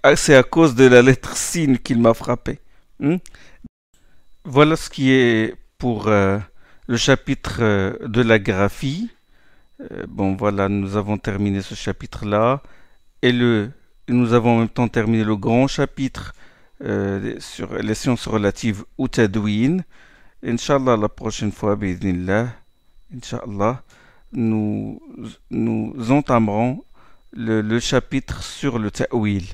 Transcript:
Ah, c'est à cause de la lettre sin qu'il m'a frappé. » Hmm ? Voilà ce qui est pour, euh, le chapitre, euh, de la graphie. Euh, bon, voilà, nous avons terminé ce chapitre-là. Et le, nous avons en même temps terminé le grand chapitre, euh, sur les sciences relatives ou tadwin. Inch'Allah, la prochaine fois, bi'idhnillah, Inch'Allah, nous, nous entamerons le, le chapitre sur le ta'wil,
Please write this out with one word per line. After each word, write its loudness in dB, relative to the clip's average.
Ah, 6
c'est 4
à 10
cause 4
de 8
la 10
lettre 4
sin 0
qu'il -2
m'a 6
frappé. » -6
Hmm ? 0
Voilà 4
ce -8
qui 0
est 2
pour, -4
euh, 4
le -2
chapitre, 0
euh, 0
de 0
la 4
graphie. -2
Euh, -12
bon, -2
voilà, 0
nous -2
avons -2
terminé -2
ce -12
chapitre-là. -2
Et 4
le, 0
nous 2
avons 4
en 2
même 0
temps -2
terminé 0
le 0
grand 0
chapitre, -6
euh, -4
sur -12
les -2
sciences -2
relatives -2
ou -2
tadwin. 0
Inch'Allah, 0
la 0
prochaine -6
fois, -2
bi'idhnillah, -2
Inch'Allah, -4
nous, -2
nous -4
entamerons 0
le, -2
le -2
chapitre -4
sur -6
le -2
ta'wil, -2